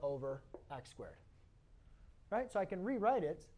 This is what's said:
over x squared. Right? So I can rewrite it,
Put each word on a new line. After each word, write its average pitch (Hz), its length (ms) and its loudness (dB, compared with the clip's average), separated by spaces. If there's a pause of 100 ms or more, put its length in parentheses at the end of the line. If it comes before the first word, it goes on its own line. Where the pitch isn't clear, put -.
over 135 400 -2 (280)
x 131 200 -8
squared. 90 260 -10 (1120)
Right? 254 220 0
So 214 80 2
I 190 60 4
can 185 180 -2
rewrite 233 400 4
it, 151 240 -2 (100)